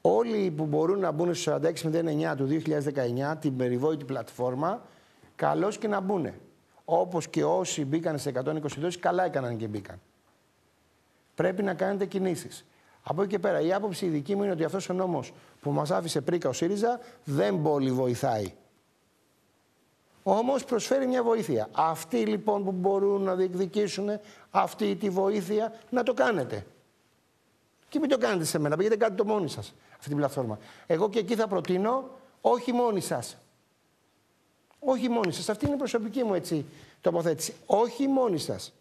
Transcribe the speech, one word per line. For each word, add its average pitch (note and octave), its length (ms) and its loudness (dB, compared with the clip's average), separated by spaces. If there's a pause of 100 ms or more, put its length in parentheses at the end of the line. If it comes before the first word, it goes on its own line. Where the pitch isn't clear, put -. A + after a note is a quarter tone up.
Όλοι G#3 500 2
που D3+ 140 -2
μπορούν D#3+ 340 2
να F3+ 120 0
μπουν E3+ 240 0
στο E3 80 -6
σαράντα D3 260 2
έξι D#3+ 180 -2
μηδέν E3 200 0
εννιά D#3 300 0
του C3+ 80 0
δύο D3 140 0
χιλιάδες D3+ 260 0
δεκαεννιά, C3+ 520 -2
την D3 200 -2
περιβόητη B2+ 480 0
πλατφόρμα, C3 760 -4 (540)
καλώς D#3+ 420 0
και A3 100 -4
να G3+ 120 0
μπουνε. F3 400 -2 (440)
Όπως F3 440 0
και D3+ 160 0
όσοι E3 400 0
μπήκαν D#3 340 0
σε C#3+ 100 -4
εκατόν C3 280 -2
είκοσι C#3+ 240 -6
δόσεις, F3 200 -4
καλά F3+ 240 2
έκαναν C3 320 -2
και A2 100 -4
μπήκαν. G2 340 -8 (1300)
Πρέπει F3+ 280 2
να F#3+ 120 0
κάνετε F#3+ 320 -2
κινήσεις. - 600 -4 (360)
Από - 200 -2
εκεί G3 80 0
και G3 80 -2
πέρα, F3 220 2
η E3 120 2
άποψη G3 340 -2
η - 20 2
δική D#3 280 0
μου G3+ 60 0
είναι G3+ 100 0
ότι E3 120 0
αυτός F3 240 -4
ο F3+ 40 -2
νόμος F3+ 400 -2 (280)
που C#3+ 100 -4
μας D3 200 0
άφησε E3+ 300 0
πρίκα E3 280 0
ο B2+ 40 0
σύριζα G#3 480 0 (240)
δεν E3+ 380 0
πολύ C#3+ 280 2
βοηθάει. B2 640 0 (1700)
Όμως A#3 420 2
προσφέρει B3+ 420 0
μια B3+ 160 2
βοήθεια. F#3 500 0
Αυτοί, D#3+ 440 0
λοιπόν, G#3 480 0
που F#3+ 80 -2
μπορούν G3 500 2
να F#3+ 120 0
διεκδικήσουν F#3 720 -2 (420)
αυτή G3 460 0
τη G3 140 -2
βοήθεια, G3+ 600 0 (180)
να B3 120 2
το A#3+ 120 2
κάνετε. C#3 520 0 (1200)
Και D4+ 100 -4
μην D4+ 100 0
το C4+ 100 4
κάνετε G#3+ 260 2
σε E3 140 -2
μένα, D3 180 2
πηγαίνετε G#3+ 280 2
κάντε G#3+ 180 0
το - 20 4
μόνοι G3+ 240 0
σας, - 260 -10 (180)
αυτή - 160 -16
την D3 80 -2
πλατφόρμα. C3 420 -2 (280)
Εγώ E3+ 220 2
και G3+ 100 -2
εκεί G#3 160 0
θα A3 120 0
προτείνω, G3 640 0 (300)
όχι A#3+ 320 2
μόνοι A#3 280 2
σας. C3+ 360 -4 (1400)
Όχι B3+ 300 2
μόνοι A3+ 240 2
σας. F3 160 -6
Αυτή G#3+ 180 -2
είναι C#4+ 80 2
η C#4 40 -2
προσωπική A#3 460 -2
μου, G#3 100 0
έτσι, E3 320 -2 (340)
τοποθέτηση. E3+ 540 0 (120)
Όχι A#3 420 2
μόνοι B3 300 2
σας. - 420 -6